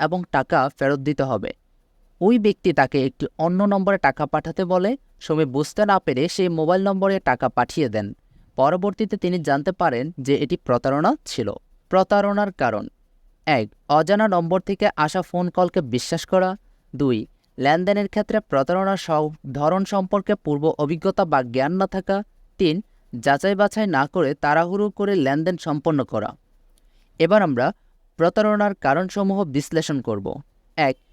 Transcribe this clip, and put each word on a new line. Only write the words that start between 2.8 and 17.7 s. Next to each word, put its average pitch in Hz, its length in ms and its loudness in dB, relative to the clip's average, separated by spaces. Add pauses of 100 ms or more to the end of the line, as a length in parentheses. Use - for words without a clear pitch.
একটি 151 200 -6 (120)
অন্য 175 240 0
নম্বরে 196 360 2
টাকা 143 280 0
পাঠাতে 160 380 -4
বলে। 185 320 0 (240)
সুমি 156 240 0
বুঝতে 147 420 0
না 196 120 4
পেরে 143 300 0
সেই 180 200 -2
মোবাইল 170 360 0
নম্বরে 196 360 0
টাকা 127 280 0
পাঠিয়ে 123 400 0
দেন। 104 240 -4 (440)
পরবর্তীতে 185 600 0
তিনি 180 220 -2
জানতে 147 340 0
পারেন 151 480 -2
যে 135 160 2
এটি 143 200 -2
প্রতারণা 143 680 0
ছিল। - 280 -6 (360)
প্রতারণার 202 640 2
কারণ, 110 360 -2 (580)
এক, 120 220 0 (200)
অজানা 185 400 2
নম্বর 175 320 0
থেকে 202 360 0
আসা 156 260 0
ফোন 175 280 -4
কলকে 180 300 0
বিশ্বাস 127 460 -4
করা। 185 300 2 (400)
দুই, 123 300 0 (320)
লেনদেনের 180 500 2